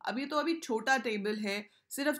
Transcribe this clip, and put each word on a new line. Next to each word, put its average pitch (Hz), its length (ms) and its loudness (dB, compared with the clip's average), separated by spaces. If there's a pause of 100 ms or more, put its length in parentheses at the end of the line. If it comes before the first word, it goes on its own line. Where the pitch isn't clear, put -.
अब 208 120 -2
ये 277 60 -2
तो 294 120 -2
अभी 294 220 2
छोटा 254 380 2
टेबल 214 420 0
है, 208 260 -2 (240)
सिर्फ 294 300 0